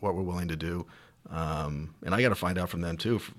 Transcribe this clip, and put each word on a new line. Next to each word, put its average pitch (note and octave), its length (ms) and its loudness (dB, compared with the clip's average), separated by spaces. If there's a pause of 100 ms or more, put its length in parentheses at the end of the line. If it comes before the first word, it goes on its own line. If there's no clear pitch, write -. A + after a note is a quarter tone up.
what G2 160 2
we're F#2+ 60 0
willing F2 260 0
to D#2+ 80 0
do. E2+ 300 -2 (440)
Um, D#2 640 -2 (100)
and F2+ 80 0
I A2+ 100 4
gotta A#2 120 6
find F2+ 240 0
out F2+ 120 0
from E2+ 100 -4
them E2+ 160 -2
too, A2 200 2
f-, - 220 -6